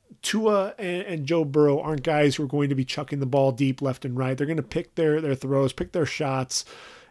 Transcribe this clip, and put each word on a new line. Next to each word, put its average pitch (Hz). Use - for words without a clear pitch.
Tua 208
and, 180
and 170
Joe 160
Burrow 147
aren't 151
guys 147
who 156
are 139
going 143
to 139
be 131
chucking 147
the 135
ball 135
deep 135
left 135
and 123
right. 131
They're 143
gonna 156
pick -
their, 156
their 139
throws, 135
pick -
their 165
shots. 131